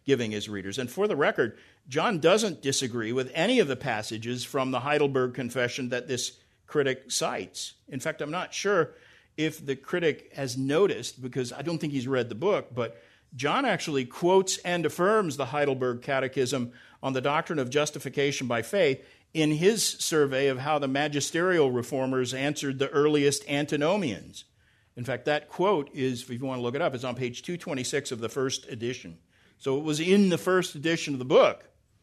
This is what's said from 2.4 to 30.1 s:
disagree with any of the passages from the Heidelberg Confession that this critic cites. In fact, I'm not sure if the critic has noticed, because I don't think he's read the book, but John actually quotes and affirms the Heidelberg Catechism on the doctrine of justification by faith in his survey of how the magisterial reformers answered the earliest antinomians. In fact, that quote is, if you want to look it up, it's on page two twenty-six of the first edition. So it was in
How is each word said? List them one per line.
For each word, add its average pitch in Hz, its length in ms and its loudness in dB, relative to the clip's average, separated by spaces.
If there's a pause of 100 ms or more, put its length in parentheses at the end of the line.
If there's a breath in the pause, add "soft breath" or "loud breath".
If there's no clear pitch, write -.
disagree 120 500 -2
with 127 220 -2
any 208 240 4
of 180 100 4
the 131 80 -2
passages 117 680 -6
from 131 280 -2
the 127 100 -2
Heidelberg 135 540 2
Confession 123 560 -4
that 123 180 -4
this 127 300 -6 (280 soft breath)
critic 131 440 0
cites. - 640 -6 (140)
In 135 120 -10
fact, 156 220 -6
I'm 147 80 -6
not 170 240 -6
sure 190 400 2 (420 loud breath)
if 156 280 -2
the 135 120 -2
critic 160 580 -2
has 131 220 -6
noticed, 135 640 0
because 123 320 -4
I - 80 -10
don't 160 180 -4
think 151 140 -4
he's 131 160 -2
read 123 220 0
the 113 40 -8
book, 143 400 -2
but 117 260 -6 (340 loud breath)
John 151 320 0
actually 156 400 0
quotes 190 520 2
and 175 280 -2
affirms 175 500 2
the 135 100 -2
Heidelberg 127 540 0
Catechism 131 720 -2 (300 loud breath)
on 135 100 -2
the 131 80 -2
doctrine 151 380 0
of 127 100 -2
justification 143 800 -2
by 117 160 0
faith 147 440 2 (280 loud breath)
in 156 180 2
his 185 320 4
survey 139 640 2
of 135 100 2
how 147 200 0
the 139 100 0
magisterial 147 840 2
reformers 127 600 -2
answered 135 460 -2
the 135 100 0
earliest 147 600 4
antinomians. 147 960 -2 (520)
In 123 80 -8
fact, 120 220 -4
that 147 240 0
quote 175 420 2
is, 131 300 -2
if - 80 -16
you 120 100 -8
want 131 180 -4
to 120 40 -4
look 120 120 -2
it - 60 -2
up, 160 140 0
it's 120 100 -6
on 123 100 -4
page 123 280 -6
two 175 160 -6
twenty-six 139 520 -4
of 117 100 -6
the 113 100 -4
first 131 400 -2
edition. 117 480 -8 (400 soft breath)
So 135 180 -2
it - 80 -4
was 151 160 -2
in 190 300 6